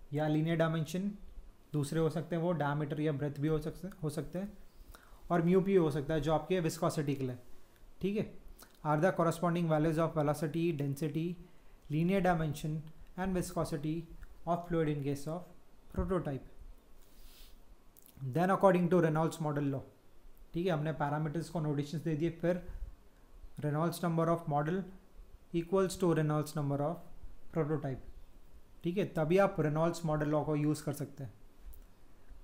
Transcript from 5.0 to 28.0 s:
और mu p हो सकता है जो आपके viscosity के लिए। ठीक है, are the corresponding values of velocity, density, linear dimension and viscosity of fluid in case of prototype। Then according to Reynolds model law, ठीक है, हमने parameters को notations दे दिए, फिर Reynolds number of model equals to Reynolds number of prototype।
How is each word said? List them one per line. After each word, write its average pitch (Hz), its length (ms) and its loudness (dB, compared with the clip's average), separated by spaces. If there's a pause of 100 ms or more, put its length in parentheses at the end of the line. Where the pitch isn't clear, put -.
और 170 100 4
mu 180 260 6
p 196 120 6
हो 160 120 4
सकता 147 220 -2
है 156 80 2
जो 156 120 2
आपके 170 260 2
viscosity 156 560 0
के 131 80 -2
लिए। 127 140 -4 (640)
ठीक 202 160 0
है, 190 140 -2 (540)
are 151 160 4
the 185 180 6
corresponding 170 500 2
values 156 300 4
of 165 180 2
velocity, 151 480 2 (140)
density, 143 480 -2 (640)
linear 170 300 4
dimension 160 600 2 (360)
and 185 200 0
viscosity 156 580 -2 (520)
of 175 200 0
fluid 165 220 2
in 147 140 0
case 139 240 -2
of 160 180 -6 (500)
prototype। 170 520 -2 (1900)
Then 175 180 4
according 180 380 6
to 180 120 6
Reynolds 160 400 2
model 147 320 0
law, 123 80 -4 (720)
ठीक 170 120 -2
है, 190 60 2
हमने 156 220 0
parameters 151 560 -2
को 180 100 -4
notations 147 440 0
दे 160 120 0
दिए, 165 160 2
फिर 175 300 0 (1000)
Reynolds 151 400 0
number 165 300 2
of 165 180 0
model 151 320 2 (720)
equals 180 460 2
to 180 140 4
Reynolds 151 420 2
number 139 240 0
of 160 160 0 (560)
prototype। 147 540 -2 (760)